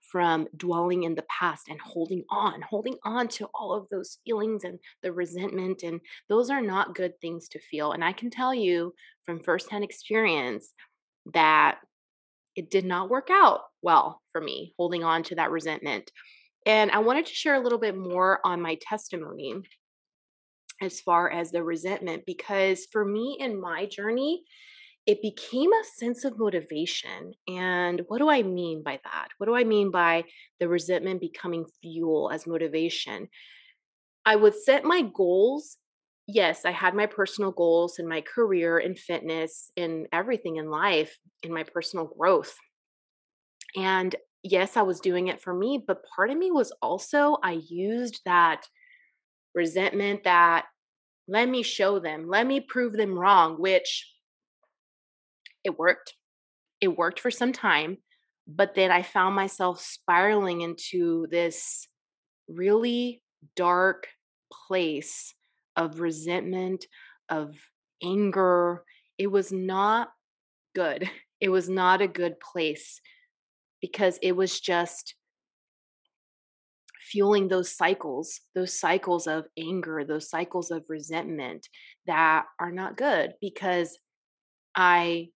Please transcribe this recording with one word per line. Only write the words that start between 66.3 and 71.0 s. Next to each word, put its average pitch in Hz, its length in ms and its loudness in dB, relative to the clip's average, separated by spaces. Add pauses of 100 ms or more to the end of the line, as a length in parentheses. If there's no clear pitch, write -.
of 151 260 -6 (480)
anger. 180 800 2 (340)
It 196 100 -2
was 196 240 0
not 196 580 0 (640)
good. 175 400 -2